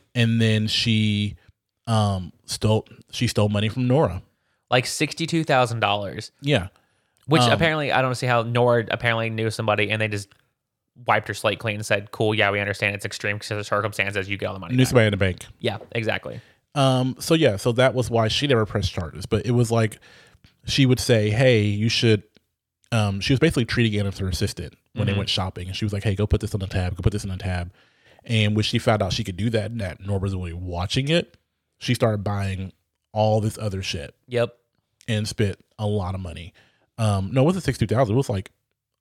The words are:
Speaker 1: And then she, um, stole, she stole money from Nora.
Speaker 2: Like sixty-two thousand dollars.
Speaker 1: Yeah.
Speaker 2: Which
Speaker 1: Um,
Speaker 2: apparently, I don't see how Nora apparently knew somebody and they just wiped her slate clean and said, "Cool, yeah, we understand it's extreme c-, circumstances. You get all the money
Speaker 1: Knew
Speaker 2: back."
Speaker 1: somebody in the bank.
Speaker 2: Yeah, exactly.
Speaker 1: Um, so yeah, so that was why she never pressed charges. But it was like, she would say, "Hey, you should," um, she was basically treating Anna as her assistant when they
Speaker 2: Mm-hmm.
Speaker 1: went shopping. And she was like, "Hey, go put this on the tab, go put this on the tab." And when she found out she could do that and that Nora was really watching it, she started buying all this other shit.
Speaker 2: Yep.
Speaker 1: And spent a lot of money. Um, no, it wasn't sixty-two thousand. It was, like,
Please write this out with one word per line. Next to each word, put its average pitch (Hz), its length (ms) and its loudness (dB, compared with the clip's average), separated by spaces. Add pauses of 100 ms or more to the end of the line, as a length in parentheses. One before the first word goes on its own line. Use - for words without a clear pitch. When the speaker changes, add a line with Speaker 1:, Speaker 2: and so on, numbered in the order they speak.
(160)
Speaker 1:
And 117 260 4
then 110 260 2
she, 107 680 0 (520)
um, 101 440 0 (140)
stole, - 420 0 (240)
she - 160 -2
stole 104 220 2
money 104 200 0
from 123 180 -2
Nora. 123 340 2 (480)
Speaker 2:
Like 123 160 2
sixty-two 160 600 -2
thousand 123 340 2
dollars. 101 520 -2 (100)
Speaker 1:
Yeah. 131 260 0 (580)
Speaker 2:
Which 131 160 4
Speaker 1:
Um, 123 120 6
Speaker 2:
apparently, 156 380 2
I 131 120 4
don't 127 100 0
see 123 140 -4
how 120 160 2
Nora 120 480 2
apparently 113 400 0
knew 110 180 -2
somebody 107 400 0
and 107 100 -2
they 110 80 0
just 104 220 -6 (760)
wiped 110 200 2
her 107 60 -4
slate 104 240 -2
clean 104 200 -4
and 107 80 -8
said, 104 260 -2
"Cool, 110 240 0
yeah, 104 160 2
we 101 80 0
understand 101 360 -2
it's 101 80 -10
extreme 107 380 -6
c-, 104 220 -6
circumstances. 101 680 -4
You 101 80 -6
get 98 80 -4
all 98 80 -6
the 98 60 -12
money 120 160 -6
Speaker 1:
Knew 127 80 4
Speaker 2:
back." 120 60 4
Speaker 1:
somebody 113 180 4
in 104 40 2
the 101 60 0
bank. 92 300 -2 (120)
Speaker 2:
Yeah, 107 200 -4 (140)
exactly. 107 460 -6 (360)
Speaker 1:
Um, 131 440 2
so - 140 0
yeah, 147 220 4
so 120 160 0
that 123 240 4
was 117 160 -2
why 113 160 2
she 123 180 -2
never 113 220 2
pressed - 240 -2
charges. 85 340 -8
But 107 220 -2
it 127 40 2
was 120 200 2
like, 113 260 2 (680)
she 143 200 2
would 127 140 4
say, 107 320 2
"Hey, 120 320 4
you 104 260 0
should," 110 320 4 (720)
um, 104 300 0
she 139 120 2
was 123 60 4
basically 143 260 2
treating 110 340 0
Anna 98 100 0
as 95 100 -8
her 95 80 -4
assistant - 480 -4 (180)
when - 140 0
they 101 60 2
Speaker 2:
Mm-hmm. 104 60 0
Speaker 1:
went 104 120 -2
shopping. 92 360 -4
And 92 80 -8
she - 100 -4
was 101 80 -2
like, 101 100 -4
"Hey, 104 100 2
go 101 140 0
put - 140 2
this 104 120 -4
on 104 60 -4
the 95 80 -6
tab, 90 280 -2
go - 60 -6
put 98 120 2
this 104 100 -4
on 98 80 -8
the 90 60 -6
tab." 90 340 -6 (520)
And 107 320 2
when 107 80 4
she - 140 0
found 107 240 2
out 95 120 -2
she 117 100 -2
could 92 140 -8
do 107 120 -2
that 107 220 -2
and 117 100 -8
that 90 180 -8
Nora 98 200 -2
was 95 160 -2
really 87 180 -6
watching 90 560 -4
it, - 280 -2 (420)
she 123 160 -2
started 107 280 0
buying 98 480 -4 (420)
all 107 280 4
this 107 160 -2
other 95 240 -6
shit. 76 320 -8 (140)
Speaker 2:
Yep. 120 280 -2 (520)
Speaker 1:
And 107 200 0
spent 104 300 -2 (220)
a 107 80 -2
lot 98 260 -2
of 95 80 -8
money. 85 320 -12 (460)
Um, 98 340 0
no, 131 80 2
it 139 40 4
wasn't 185 180 0
sixty-two 113 320 -2
thousand. 117 180 2
It 113 40 2
was, - 120 0
like, 98 220 -6 (500)